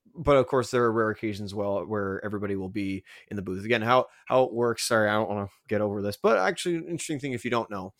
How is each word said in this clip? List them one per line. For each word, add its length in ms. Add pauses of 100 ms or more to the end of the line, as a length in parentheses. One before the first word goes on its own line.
(160)
but 220
of 100
course 240
there 120
are 80
rare 180
occasions, 440
well, 320
where 380
everybody 320
will 140
be 340 (240)
in 80
the 60
booth. 240
Again, 160
how, 240 (220)
how 160
it 100
works, 340
sorry, 220
I 40
don't 140
wanna 200 (200)
get 140
over 200
this, 140
but 220
actually 380
an 80
interesting 360
thing, 140
if 100
you 80
don't 180
know, 300